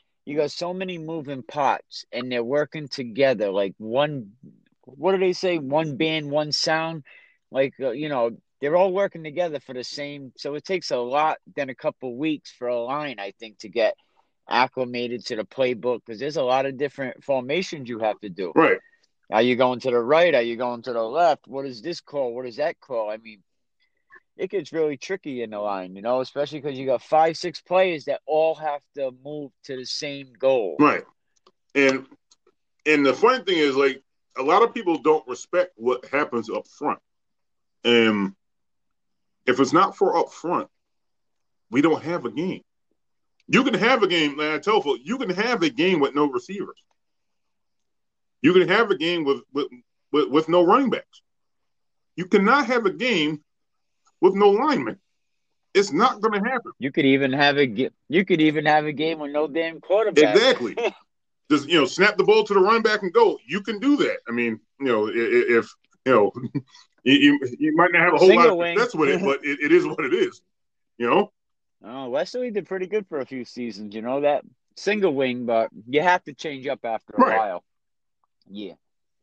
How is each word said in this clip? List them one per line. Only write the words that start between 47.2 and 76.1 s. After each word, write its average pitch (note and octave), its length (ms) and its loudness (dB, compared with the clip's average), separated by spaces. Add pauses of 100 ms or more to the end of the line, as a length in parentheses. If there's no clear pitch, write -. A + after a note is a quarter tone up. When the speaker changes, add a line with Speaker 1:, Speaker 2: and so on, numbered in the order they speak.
Speaker 2:
You D#3+ 120 4
can F3+ 140 6
have G#3 240 2
a G3 60 0
game E3 260 -2
with, C3+ 200 0 (100)
with, C#3+ 140 -4 (440)
with, D3+ 180 2
with D#3 200 2
no F3 160 6
running A#3 240 4
backs. - 320 -6 (920)
You F3 100 -8
cannot A3 400 4
have A#3 200 0
a E3+ 60 2
game D#3+ 520 -2 (800)
with G3 120 6
no G3+ 160 6
linemen. F#3+ 480 0 (760)
It's G3 180 2
not G#3+ 300 2
gonna G#3 220 0
happen. B3 360 -4
Speaker 1:
You C3+ 120 -4
could D3+ 140 2
even C3+ 280 4
have C#3+ 240 2
a C#3+ 100 4
ge-, A#2 240 -4 (160)
you F3+ 180 0
could E3 160 2
even D#3 240 2
have D3+ 200 2
a D3+ 80 -6
game D#3 260 -4
with C#3+ 120 -10
no D3+ 160 -2
damn D#3+ 320 -6
quarterback. F#3 560 2
Speaker 2:
Exactly. G#3+ 400 2
Speaker 1:
<laughs> - 760 -10
Speaker 2:
Just, C#3+ 180 0
you E3+ 100 4
know, C3+ 60 4
snap G3 320 2
the G3 60 4
ball G#3+ 220 4
to G3+ 100 -4
the G3 40 6
running A3 220 4
back G#3+ 220 0
and F3+ 100 -6
go. G#3 320 4
You F3 160 -6
can G#3+ 180 -6
do C#4 180 2
that. A#2+ 200 0 (100)
I A#2+ 40 -10
mean, A#2 280 -2 (200)
you C#3 80 -4
know, A2 200 2
i-, G#2 40 -4
i-, A#2 480 2
if, G#2 100 -2 (360)
you C3 80 4
know, G2+ 220 4
<laughs> - 680 -12
you, C3 100 4
you, C#3+ 460 4
you D3+ 160 0
might F3 160 4
not E3+ 100 2
have E3+ 140 4
a - 20 2
whole F3 120 8
Speaker 1:
Single G3 160 8
Speaker 2:
lot - 80 8
of E3+ 40 0
Speaker 1:
wing. E3+ 200 -2
Speaker 2:
success A#3+ 180 0
with D3+ 140 2
it, - 120 0
Speaker 1:
<laughs> - 20 -2
Speaker 2:
but C#3 220 -2
it, C#3+ 140 -2
it D3 120 0
is E3+ 140 6
what - 180 -4
it B2+ 100 -2
is, - 280 -2 (560)
you A#2+ 100 -2
know? F#3 240 2 (520)
Speaker 1:
Oh, B2+ 260 -12
Wesley F#3 400 -4
did G3+ 180 -6
pretty F#3 200 -6
good G3 200 -4
for D3+ 120 -8
a B2 60 -6
few B2+ 200 -10
seasons, G#2+ 480 -10
you A2 80 -10
know, C3 200 -4
that D3 220 0 (320)
single G3 380 0
wing, B2+ 320 -2
but A2+ 240 0 (180)
you C#3+ 140 2
have F3+ 220 2